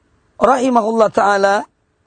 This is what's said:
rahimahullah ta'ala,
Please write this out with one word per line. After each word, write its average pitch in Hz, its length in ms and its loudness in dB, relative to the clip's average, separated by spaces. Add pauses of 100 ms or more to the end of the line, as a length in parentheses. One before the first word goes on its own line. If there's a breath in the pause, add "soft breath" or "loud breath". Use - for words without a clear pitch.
(380)
rahimahullah 226 720 0
ta'ala, 202 560 0 (400)